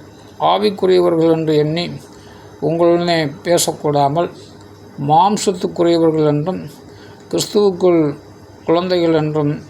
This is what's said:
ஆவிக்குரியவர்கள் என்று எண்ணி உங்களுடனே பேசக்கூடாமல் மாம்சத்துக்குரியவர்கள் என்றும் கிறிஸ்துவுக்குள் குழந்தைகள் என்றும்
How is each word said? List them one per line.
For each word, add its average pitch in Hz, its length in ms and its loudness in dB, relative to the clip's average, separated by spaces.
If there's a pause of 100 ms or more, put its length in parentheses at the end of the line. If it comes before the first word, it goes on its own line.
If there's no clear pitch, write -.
(520)
ஆவிக்குரியவர்கள் 180 840 2
என்று 156 180 -2 (100)
எண்ணி 165 220 -4 (840)
உங்களுடனே 170 520 2 (260)
பேசக்கூடாமல் 156 800 0 (840)
மாம்சத்துக்குரியவர்கள் 170 1200 0
என்றும் 175 260 -4 (680)
கிறிஸ்துவுக்குள் 180 720 0 (640)
குழந்தைகள் 170 560 0
என்றும் 151 320 -2 (160)